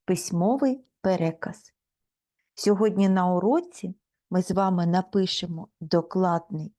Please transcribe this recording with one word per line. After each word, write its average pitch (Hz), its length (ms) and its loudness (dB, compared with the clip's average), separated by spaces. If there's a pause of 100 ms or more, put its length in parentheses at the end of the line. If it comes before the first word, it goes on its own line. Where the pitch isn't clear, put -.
письмовий 226 800 0 (160)
переказ. 170 720 -4 (800)
Сьогодні 208 560 2
на 180 260 2
уроці 220 600 -2 (340)
ми 180 120 0
з 185 100 -4
вами 185 340 0
напишемо 180 840 -2 (140)
докладний 170 960 -2